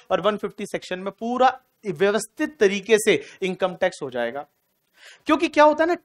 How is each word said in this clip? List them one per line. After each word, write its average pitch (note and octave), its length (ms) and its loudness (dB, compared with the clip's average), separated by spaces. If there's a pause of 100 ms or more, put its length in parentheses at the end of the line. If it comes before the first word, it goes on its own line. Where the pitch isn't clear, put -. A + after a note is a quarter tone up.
(100)
और F#3 100 0
वन G#3 160 0
फिफ्टी G3+ 300 -10
सेक्शन F3+ 320 -8
में F#3+ 140 -8
पूरा B3 460 0 (260)
व्यवस्थित G3+ 760 -2
तरीके G3+ 400 2
से G#3 240 2 (200)
इनकम F#3 320 -2
टैक्स F#3 280 -2
हो C3+ 80 -8
जाएगा। B2 360 -6 (800)
क्योंकि D#4 220 2
क्या D4 160 4
होता D4+ 200 4
है E4 40 0
ना, F4 60 0 (100)